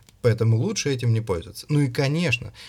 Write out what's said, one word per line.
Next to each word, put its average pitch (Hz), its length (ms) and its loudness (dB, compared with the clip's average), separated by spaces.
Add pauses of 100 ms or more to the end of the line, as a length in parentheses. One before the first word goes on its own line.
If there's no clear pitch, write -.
(220)
Поэтому 113 360 4
лучше 175 340 -2
этим 120 220 0
не 110 80 0
пользоваться. 92 480 -6
Ну 147 120 2
и, 139 60 2
конечно, 143 640 -2 (180)